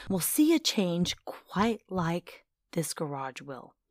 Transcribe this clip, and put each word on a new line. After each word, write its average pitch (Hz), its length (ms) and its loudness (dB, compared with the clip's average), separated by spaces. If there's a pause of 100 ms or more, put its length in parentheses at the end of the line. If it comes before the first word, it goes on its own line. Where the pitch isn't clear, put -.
will 190 120 0
see 302 340 4
a 311 40 6
change 175 560 0 (100)
quite - 640 -2
like 175 560 -4 (280)
this 165 220 -2
garage 139 480 -6
will. 135 320 -14 (160)